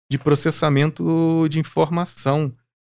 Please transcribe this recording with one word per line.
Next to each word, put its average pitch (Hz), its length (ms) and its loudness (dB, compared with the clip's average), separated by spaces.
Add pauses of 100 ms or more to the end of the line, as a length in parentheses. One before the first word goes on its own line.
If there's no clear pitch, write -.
(100)
de 139 80 -2
processamento 160 1300 0
de 151 100 -2
informação. 156 920 -2 (360)